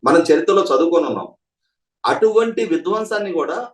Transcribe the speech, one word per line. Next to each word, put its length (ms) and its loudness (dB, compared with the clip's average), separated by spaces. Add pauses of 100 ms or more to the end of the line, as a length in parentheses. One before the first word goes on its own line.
మనం 180 4
చరిత్రలో 420 2
చదువుకొని 420 0
ఉన్నాం. 220 -8 (760)
అటువంటి 580 0
విధ్వంసాన్ని 680 -4
కూడా 420 -6